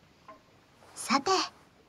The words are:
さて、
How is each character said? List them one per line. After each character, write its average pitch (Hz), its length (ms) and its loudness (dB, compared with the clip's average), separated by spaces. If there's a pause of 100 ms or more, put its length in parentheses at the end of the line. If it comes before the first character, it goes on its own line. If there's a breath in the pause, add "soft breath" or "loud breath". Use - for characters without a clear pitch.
(960)
さ 269 240 0
て、 320 100 -2 (600)